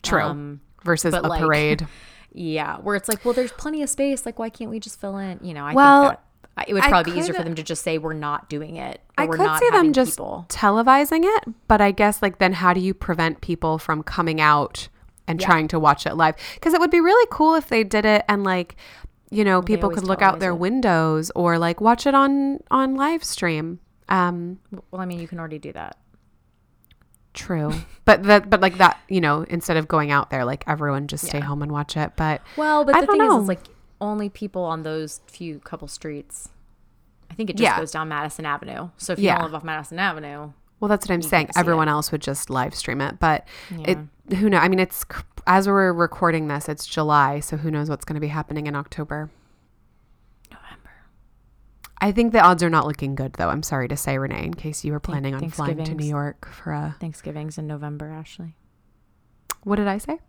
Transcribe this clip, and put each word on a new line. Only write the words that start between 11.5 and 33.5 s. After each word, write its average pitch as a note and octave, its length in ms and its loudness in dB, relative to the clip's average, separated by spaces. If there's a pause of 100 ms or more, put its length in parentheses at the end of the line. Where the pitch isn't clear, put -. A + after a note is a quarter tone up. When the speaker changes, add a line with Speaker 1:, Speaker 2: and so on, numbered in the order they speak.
Speaker 1:
but G#3+ 140 6
I G3+ 80 6
guess, G#3 320 2
like, G3 160 -2
then F#3+ 160 2
how F3+ 180 2
do F#3 80 2
you F#3 140 -2
prevent E3 480 -4
people D#3+ 360 -4
from D#3 240 -4
coming D#3+ 380 -2
out D3+ 480 2 (400)
and E3 120 -2
Speaker 2:
Yeah. F#3+ 60 -2
Speaker 1:
trying D#3+ 220 6
to E3 100 -2
watch D#3 280 4
it - 100 -4
live? D#3+ 180 4 (260)
'Cause D#4+ 140 2
it E4 60 6
would E4 100 4
be F4 100 6
really G#4+ 300 6
cool D#4 240 4
if D#4+ 140 0
they A3+ 160 2
did G#3 220 0
it G#3+ 220 4
and, G3+ 160 0
like, F#3 320 -2 (540)
you G#3 140 0
know, F#3+ 120 4
Speaker 2:
Well, F3+ 60 4
they F3 120 -6
Speaker 1:
people G3+ 160 0
Speaker 2:
always E3+ 100 -4
Speaker 1:
could F#3 80 -4
look F#3+ 140 0
out F#3+ 140 4
Speaker 2:
televise E3 40 -8
Speaker 1:
their F#3 120 0
Speaker 2:
it. E3+ 40 -2
Speaker 1:
windows E3+ 800 2
or, E3+ 220 2
like, E3+ 240 0
watch A#3 240 4
it C#4 80 2
on, C#4 440 2 (120)
on C4+ 260 2
live D#4 260 0
stream. E3 560 -4 (300)
Um, F3 500 0 (320)
Speaker 2:
Well, F#3 120 -10
I - 20 -6
mean, F3 160 -8
you E3 80 -12
can E3+ 100 -12
already D#3 200 -12
do D3 160 -14
that. - 220 -14 (1400)
Speaker 1:
True. D#3 440 -6
<laughs> - 280 -14
But F#3+ 160 8
that, G3+ 260 6
but, G3 140 4
like, F#3 160 2
that, F3+ 180 6 (140)
you F#3+ 100 2
know, D3+ 300 2
instead E3+ 260 -2
of D#3 100 0
going D3 240 0
out C#3+ 200 0
there, B2+ 160 -2
like, C#3 200 -6
everyone C#3+ 420 -2
just D3 180 -8
stay D3 140 -4
Speaker 2:
Yeah. D3 40 -6
Speaker 1:
home C#3+ 180 -4
and D3 80 -6
watch D3 240 -6
it. D3+ 220 -4
But D#3 240 -2 (160)
Speaker 2:
Well, D4+ 300 2
but C#4 100 6
Speaker 1:
I F4+ 60 6
Speaker 2:
the - 40 0
Speaker 1:
don't G4+ 120 4
Speaker 2:
thing A4 80 4
is, G#4+ 80 6
Speaker 1:
know. B3 60 6
Speaker 2:
it's, G3 80 -2
like, F3+ 160 -4 (360)